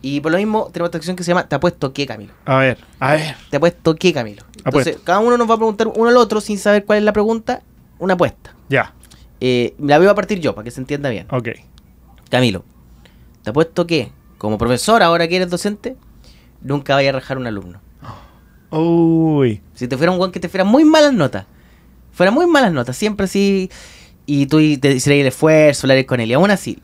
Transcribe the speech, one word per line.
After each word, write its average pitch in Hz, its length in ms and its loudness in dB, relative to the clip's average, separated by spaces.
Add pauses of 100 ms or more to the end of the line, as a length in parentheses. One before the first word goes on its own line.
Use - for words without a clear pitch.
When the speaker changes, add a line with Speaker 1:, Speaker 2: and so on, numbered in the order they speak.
Speaker 1:
Y 143 200 -4
por 156 100 -2
lo 170 60 2
mismo 214 340 -2
tenemos 170 180 -4
esta 170 100 -8
sección 175 160 -8
que 180 80 -10
se 170 80 -2
llama 180 160 0
Te 147 80 -4
apuesto 139 380 -2
que, 143 120 -6
Camilo. 107 280 -16 (120)
Speaker 2:
A 135 140 2
ver, 127 180 0 (220)
a 135 140 0
ver. 156 220 -4 (140)
Speaker 1:
¿Te 143 80 -4
apuesto 160 380 0
qué, 180 180 0
Camilo? 113 300 -8 (140)
Entonces, 139 380 -2
Speaker 2:
Apuesto. - 80 -20
Speaker 1:
cada 185 160 0
uno 240 180 2
nos 233 120 0
va 233 60 4
a - 20 -6
preguntar 220 380 -2
uno 226 140 2
al 240 80 4
otro 214 240 2
sin 208 180 -6
saber 208 260 2
cuál 214 140 2
es 208 60 0
la 208 80 0
pregunta, 220 480 -2 (360)
una 185 160 0
apuesta. - 400 -2 (160)
Speaker 2:
Ya. 131 240 -2 (480)
Speaker 1:
Eh, 123 380 0
la 143 180 4
voy 180 100 6
a 202 80 4
partir 202 240 -4
yo, 135 140 -4
para 107 120 -12
que 117 60 -12
se 139 80 -14
entienda 139 300 -6
bien. 98 220 -8
Speaker 2:
Ok. 120 180 -4 (800)
Speaker 1:
Camilo, 120 360 0 (760)
te - 60 -8
apuesto 165 380 -2
que, 156 240 -4 (260)
como 107 200 -4
profesor, 123 440 0
ahora 170 260 2
que 175 100 -4
eres 185 120 -4
docente, 208 460 -8 (680)
nunca 139 340 -4
vaya 139 140 2
a 135 40 -4
rajar 131 240 -8
un 127 100 -8
alumno. 95 320 -12 (920)
Speaker 2:
Uy. 160 880 2 (120)
Speaker 1:
Si 123 140 -10
te 127 100 -4
fuera 170 140 2
un 180 80 -2
weón 185 120 -2
que 185 80 -10
te 170 100 0
fuera 190 140 -2
muy 240 220 4
malas 302 280 6
notas, 127 320 -2 (680)
fuera 185 200 2
muy 311 160 2
malas 269 240 4
notas, 127 260 -4
siempre 208 280 -4
así, 196 440 0 (560)
y 139 220 0
tú 151 120 2
y 151 180 2
te 139 140 0
hicieras 143 300 2
el 135 60 2
esfuerzo, 151 600 4
hablar 131 180 2
con 123 140 -4
él, 113 120 -4
y - 20 0
aún 175 180 2
así 127 320 -6